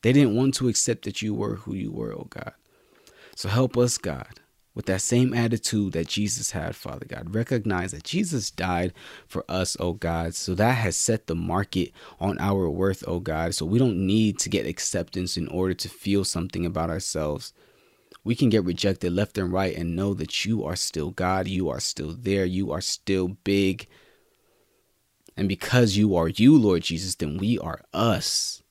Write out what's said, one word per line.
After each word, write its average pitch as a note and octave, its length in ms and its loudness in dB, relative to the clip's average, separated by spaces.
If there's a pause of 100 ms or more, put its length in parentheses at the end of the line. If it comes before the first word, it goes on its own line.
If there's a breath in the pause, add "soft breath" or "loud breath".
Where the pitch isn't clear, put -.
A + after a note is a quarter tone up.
They A#2 100 4
didn't C3 240 6
want C3+ 180 4
to C3 140 0
accept A2+ 360 0
that - 180 -6
you G#2+ 120 -2
were G#2 220 -4
who - 180 -10
you - 160 -4
were, - 220 -6
oh - 160 -12
God. - 240 -12 (840 loud breath)
So - 140 -8
help B2 300 2
us, B2 180 4
God, - 440 -8 (340)
with - 120 -8
that F#2+ 140 0
same B2 320 4
attitude A2+ 640 0
that E2 140 -2
Jesus - 420 -2
had, E2 260 -6
Father - 300 -12
God. - 280 -10
Recognize G#2 580 0
that - 120 -12
Jesus E3 460 -2
died F2+ 420 0 (340 loud breath)
for - 220 -6
us, F#2 320 0
oh F2 140 0
God. E2 400 -2
So - 200 -4
that A2 200 4
has A2 240 0
set - 280 0
the E2 80 -2
market E2+ 580 0 (280 loud breath)
on G2 180 -2
our G2 300 2
worth, F#2+ 380 0
oh F2 140 -2
God. E2 340 -2
So - 100 -4
we G2 140 2
don't G2+ 280 2
need G#2 340 4
to - 100 -2
get F#2+ 160 0
acceptance F2 720 -4
in E2+ 100 -4
order F#2 260 0
to - 140 -8
feel G2 360 0
something F2 420 -4
about E2 240 -2
ourselves. D#2 640 -4 (680 soft breath)
We A#2+ 100 0
can B2 160 4
get G#2 140 4
rejected F2+ 480 0
left G2+ 260 0
and F2+ 140 -2
right F#2+ 240 0
and E2+ 200 -4
know G2 180 0
that - 300 -4
you A2 200 0
are E2+ 120 -4
still - 340 -4
God. F#2 380 0
You F#2 220 0
are B1 100 -4
still - 320 -6
there. G2 320 0
You F#2 280 -2
are F2+ 100 -4
still F#2 460 -2
big. G2 600 0 (1500 soft breath)
And G2 120 -2
because G#2 480 2
you G#2 200 6
are E2 120 4
you, B2+ 300 8
Lord F#2+ 240 4
Jesus, E2+ 320 -4
then D#2+ 240 -4
we G#2 220 0
are - 200 -8 (140)
us. - 680 0 (100)